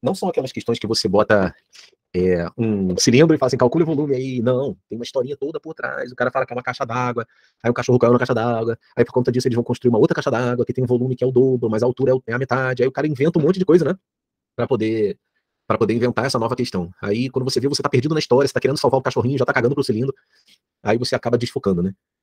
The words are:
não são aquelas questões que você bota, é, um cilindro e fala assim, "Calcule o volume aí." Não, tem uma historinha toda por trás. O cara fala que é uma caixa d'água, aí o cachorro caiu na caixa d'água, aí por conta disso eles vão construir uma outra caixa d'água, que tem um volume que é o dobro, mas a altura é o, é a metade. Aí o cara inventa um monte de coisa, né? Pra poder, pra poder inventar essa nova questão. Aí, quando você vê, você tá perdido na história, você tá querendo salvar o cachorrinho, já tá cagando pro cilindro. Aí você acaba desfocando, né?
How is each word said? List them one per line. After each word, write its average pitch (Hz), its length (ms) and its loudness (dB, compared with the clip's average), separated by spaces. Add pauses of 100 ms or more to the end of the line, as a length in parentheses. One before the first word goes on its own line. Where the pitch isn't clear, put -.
não 147 140 0
são 190 140 -2
aquelas 147 240 -2
questões 113 260 -4
que - 80 -4
você 107 220 0
bota, 101 460 4 (600)
é, 90 320 2 (100)
um 101 400 0
cilindro 147 380 6
e 147 40 0
fala 131 100 0
assim, 123 80 0
"Calcule 127 260 2
o 160 40 2
volume 147 280 -2
aí." 127 260 -4
Não, 127 360 -2 (120)
tem 110 80 -10
uma 117 80 -10
historinha 135 320 -4
toda 156 220 -8
por - 160 -12
trás. 131 380 -8
O 127 40 -20
cara 123 140 0
fala 131 160 -2
que - 60 -16
é 120 40 -8
uma 123 60 -6
caixa 131 220 -6
d'água, 117 420 -4 (360)
aí 117 80 2
o 120 40 -2
cachorro 123 240 2
caiu 120 140 4
na 123 60 4
caixa 123 160 -2
d'água, 113 440 -2 (160)
aí 120 100 2
por - 80 -4
conta 127 200 0
disso 127 160 0
eles 117 80 0
vão 117 80 0
construir 123 240 -2
uma 117 100 4
outra - 160 4
caixa 147 160 -2
d'água, 120 340 -2
que - 80 -4
tem 127 120 -2
um - 20 0
volume 123 300 0
que - 80 -2
é - 20 2
o 131 60 0
dobro, 127 360 0
mas 110 140 0
a 120 40 2
altura 131 260 0
é - 20 4
o, 131 120 -2
é 113 80 -4
a 123 40 -4
metade. 127 440 -2
Aí 131 60 2
o 135 40 -2
cara 143 140 -2
inventa 151 320 0
um 156 40 2
monte 180 160 2
de 180 60 -2
coisa, 165 200 4
né? 185 140 0 (560)
Pra 120 140 -4
poder, 110 500 0 (480)
pra 104 120 0
poder 107 160 2
inventar 120 320 0
essa 135 120 -2
nova 117 160 -2
questão. 92 460 -4
Aí, 113 300 -2
quando 127 140 -4
você 131 140 -2
vê, 120 80 -2
você 143 160 -2
tá 143 60 -2
perdido 139 260 0
na 156 60 2
história, 139 260 4
você - 80 -4
tá 127 60 0
querendo 135 160 0
salvar 131 240 2
o - 20 -6
cachorrinho, 131 360 -2
já 127 60 2
tá - 80 0
cagando 123 220 0
pro 143 80 -2
cilindro. 127 320 -2 (680)
Aí 110 140 2
você 127 180 -2
acaba 120 220 0
desfocando, 98 440 -2
né? 95 120 -4 (280)